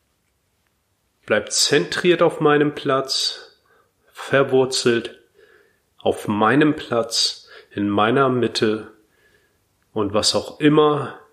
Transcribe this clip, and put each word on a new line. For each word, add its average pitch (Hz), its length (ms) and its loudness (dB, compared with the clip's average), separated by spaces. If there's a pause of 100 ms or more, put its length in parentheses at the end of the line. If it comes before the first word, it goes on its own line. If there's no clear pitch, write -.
(1300)
bleib 107 260 -2
zentriert 165 720 0
auf 160 200 0
meinem 147 340 2
Platz, - 840 -4 (520)
verwurzelt 127 1080 0 (800)
auf - 300 -4
meinem 123 480 2
Platz, - 720 -4 (240)
in 101 180 -4
meiner 117 400 2
Mitte 113 600 -2 (1040)
und 101 200 -4
was 104 220 0
auch - 240 -6
immer 147 600 2 (140)